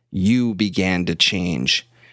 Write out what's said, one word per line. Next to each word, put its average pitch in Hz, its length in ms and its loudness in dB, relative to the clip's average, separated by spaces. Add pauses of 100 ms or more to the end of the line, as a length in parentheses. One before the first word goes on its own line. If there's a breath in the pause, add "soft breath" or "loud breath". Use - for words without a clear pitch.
(100)
You 113 440 2
began 92 520 0
to 87 80 -2
change. 85 720 -2 (260 soft breath)